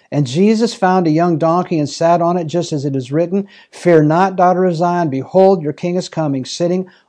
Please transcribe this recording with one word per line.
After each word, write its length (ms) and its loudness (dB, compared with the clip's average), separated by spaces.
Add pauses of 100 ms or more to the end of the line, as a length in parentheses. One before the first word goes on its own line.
(100)
And 160 -2
Jesus 480 0
found 320 2
a 60 2
young 260 2
donkey 400 0
and 100 -2
sat 320 0
on 160 0
it, 120 -6
just 240 -4
as 120 -4
it 120 -4
is 160 -8
written, 340 -2 (240)
'Fear 320 4
not, 320 2
daughter 300 2
of 100 0
Zion, 340 0
behold, 540 2
your 100 -4
king 220 -6
is 140 -4
coming, 360 -4
sitting 440 -4 (200)